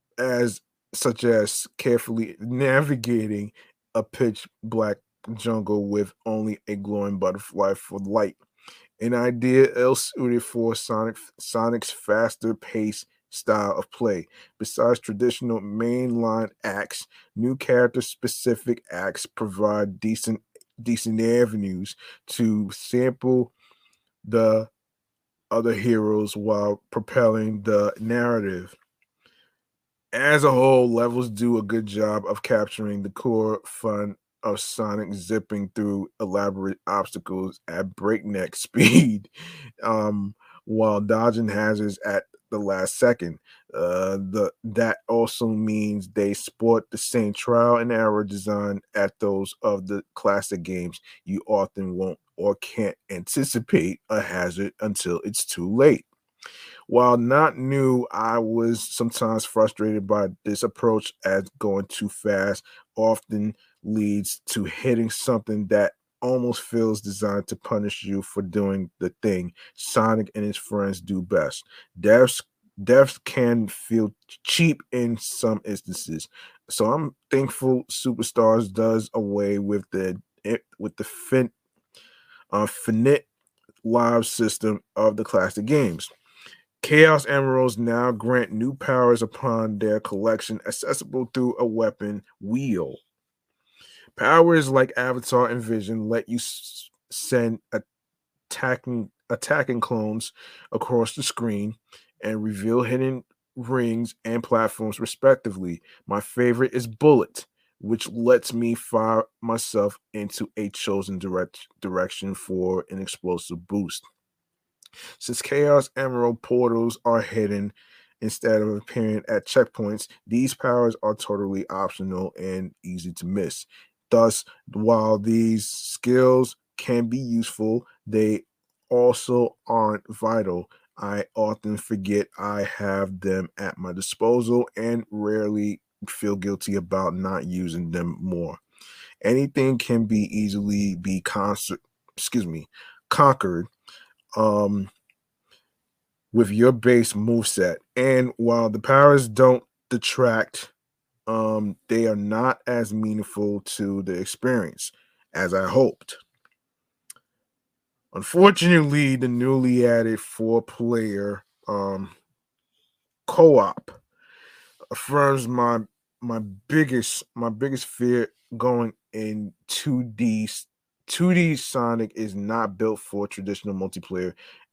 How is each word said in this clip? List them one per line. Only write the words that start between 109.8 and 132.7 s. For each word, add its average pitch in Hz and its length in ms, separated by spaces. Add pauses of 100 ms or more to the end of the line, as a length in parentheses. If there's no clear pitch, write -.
into 104 440
a 104 120
chosen 98 500
direct-, 92 480 (140)
direction 92 540
for 92 540
an 95 120
explosive 90 640
boost. 101 360 (1160)
Since - 220
Chaos 143 540
Emerald 123 460
portals 117 640
are 117 160
hidden 101 500 (500)
instead 110 400
of 107 80
appearing 107 600
at 107 180
checkpoints, 107 600 (200)
these 127 260
powers 120 500
are 107 120
totally 98 540
optional 95 680
and 92 360 (100)
easy 90 300
to - 120
miss. 92 400 (440)
Thus, 113 340 (300)
while 110 460
these 113 480
skills 127 880 (220)
can 120 300
be 120 100
useful, 117 680 (220)
they 107 360 (460)
also 123 640 (120)
aren't 110 420
vital. 107 600 (280)
I 101 280 (100)
often 107 420
forget 101 500 (100)
I 101 260
have 98 580